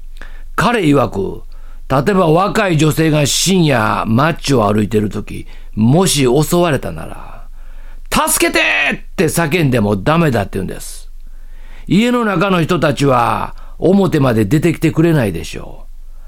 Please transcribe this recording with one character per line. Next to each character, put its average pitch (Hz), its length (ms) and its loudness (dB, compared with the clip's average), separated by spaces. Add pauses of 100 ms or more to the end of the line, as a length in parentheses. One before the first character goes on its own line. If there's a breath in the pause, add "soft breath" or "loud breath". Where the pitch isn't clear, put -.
(560 loud breath)
彼 233 280 2
曰 139 260 4
く、 95 340 -6 (460 soft breath)
例 135 220 2
え 196 40 2
ば 175 160 4
若 190 380 2
い 165 80 2
女 151 140 4
性 160 200 2
が 147 140 2
深 175 400 2
夜 107 420 2
街 139 460 2
を 113 120 4
歩 107 180 2
い 95 60 -2
て 107 80 0
い 104 40 2
る 104 80 -2
と 104 140 -6
き、 92 220 -12 (280 soft breath)
も 135 340 4
し 139 180 2
襲 151 300 2
わ 175 160 2
れ 127 80 0
た 90 120 -8
な 80 140 -10
ら、 - 420 -14 (840 soft breath)
「助 330 180 0
け - 40 -2
て！」 339 80 0 (520)
っ - 40 -12
て 185 100 2
叫 165 380 0
ん 131 80 2
で 123 100 2
も 104 160 2
ダ 143 200 2
メ 165 140 4
だ 110 120 0
っ - 20 -
て - 80 -10
言 98 80 -4
う 90 40 -4
ん - 20 -4
で 95 120 -10
す。 - 320 -12 (760 soft breath)
家 233 260 4
の 240 140 0
中 196 240 0
の 180 140 2
人 175 160 0
た 151 140 2
ち 143 120 0
は 113 500 2 (220 soft breath)
表 180 440 4
ま 131 120 4
で 110 120 2
出 139 160 2
て 165 120 2
き - 60 -8
て 160 120 2
く 160 120 2
れ 170 80 4
な 143 140 2
い 95 80 -2
で 82 100 -6
し - 160 -10
ょ - 260 -14
う。 - 60 -14 (360 soft breath)